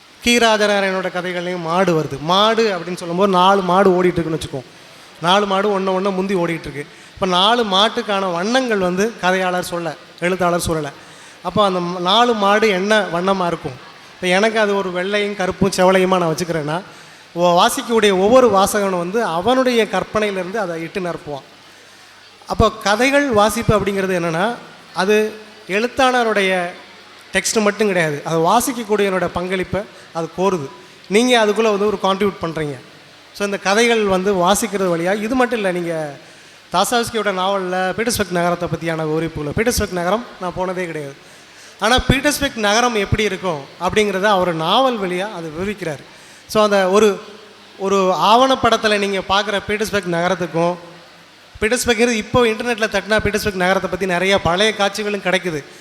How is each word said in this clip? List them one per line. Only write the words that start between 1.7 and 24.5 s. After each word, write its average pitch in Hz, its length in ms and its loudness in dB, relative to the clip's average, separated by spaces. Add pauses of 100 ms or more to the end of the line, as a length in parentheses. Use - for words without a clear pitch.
வருது. 135 200 -6
மாடு 208 580 2
அப்படின்னு 170 180 -8
சொல்லும்போது 180 360 0
நாலு 190 300 4
மாடு 185 280 4
ஓடிட்டு 180 220 4
இருக்குன்னு 160 260 -2
வச்சுக்கோ. - 240 -8 (600)
நாலு 196 240 2
மாடு 196 340 0
ஒண்ண - 20 -2
ஒண்ண 190 320 0
முந்தி 190 200 -2
ஓடிட்டு 170 260 -2
இருக்கு. 143 260 -12 (280)
இப்ப 185 120 -4
நாலு 202 380 2
மாட்டுக்கான 202 680 0
வண்ணங்கள் 220 460 0
வந்து 190 420 0
கதையாளர் 180 440 0
சொல்ல, 170 300 -6 (260)
எழுத்தாளர் 175 460 0
சொல்லல. 156 220 -4 (540)
அப்போ 185 220 0
அந்த 185 140 0
ம-, 175 200 -4
நாலு 220 360 2
மாடு 208 340 2
என்ன 202 320 2
வண்ணமா 180 460 -2
இருக்கும்? 160 260 -6 (420)
இப்ப 180 120 -6
எனக்கு 214 340 2
அது 202 160 2
ஒரு 190 160 -4
வெள்ளையும் 202 440 -4
கருப்பும் 180 400 -2
செவளையுமா 185 420 4
நான் 165 160 0
வச்சுக்கிறேன்னா, 165 460 -4 (540)
வா-, 175 320 4
வாசிக்கக்கூடிய 226 460 2
ஒவ்வொரு 220 380 6
வாசகனும் 196 480 2
வந்து 190 260 -2
அவனுடைய 226 640 2
கற்பனையிலிருந்து 196 680 -4
அதை 170 260 -6
இட்டு 180 180 -8
நிரப்புவான். 151 420 -8 (1040)
அப்போ 208 240 2
கதைகள் 269 580 2
வாசிப்பு 214 520 2
அப்படிங்கிறது 190 380 -2
என்னன்னா, 170 360 -2 (400)